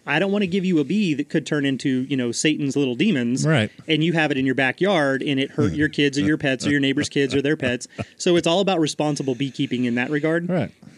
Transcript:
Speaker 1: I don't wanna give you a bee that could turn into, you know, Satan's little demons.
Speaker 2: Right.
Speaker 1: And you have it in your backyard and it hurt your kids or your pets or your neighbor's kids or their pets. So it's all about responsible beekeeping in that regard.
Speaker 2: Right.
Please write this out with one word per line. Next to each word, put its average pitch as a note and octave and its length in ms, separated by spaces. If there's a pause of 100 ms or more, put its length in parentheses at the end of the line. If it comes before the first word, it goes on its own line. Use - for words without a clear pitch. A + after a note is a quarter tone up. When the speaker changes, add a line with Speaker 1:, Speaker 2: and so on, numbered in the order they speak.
Speaker 1:
I C#3+ 140
don't G3 140
wanna G3+ 160
give F3+ 160
you F#3 140
a C#3+ 60
bee F3 300
that C3+ 160
could D#3 160
turn D3 180
into, C3 380
you C3+ 160
know, A#2+ 140
Satan's C#3+ 440
little C3 200
demons. C#3 500
Speaker 2:
Right. C3 240 (180)
Speaker 1:
And D#3 160
you E3+ 80
have D#3 180
it C#3+ 60
in C3 80
your C3 120
backyard C#3 640
and C#3 180
it C3+ 120
hurt D3 200
your D3+ 160
kids C#3+ 300
or C#3+ 40
your D3+ 140
pets C#3 300
or D3 40
your C#3+ 100
neighbor's C#3 280
kids C#3 260
or C#3+ 60
their D3 160
pets. B2 300 (320)
So F3 180
it's E3 100
all E3+ 140
about F#3+ 200
responsible D3 540
beekeeping B2+ 520
in A#2+ 80
that B2 160
regard. D#3+ 400
Speaker 2:
Right. D#3+ 220 (260)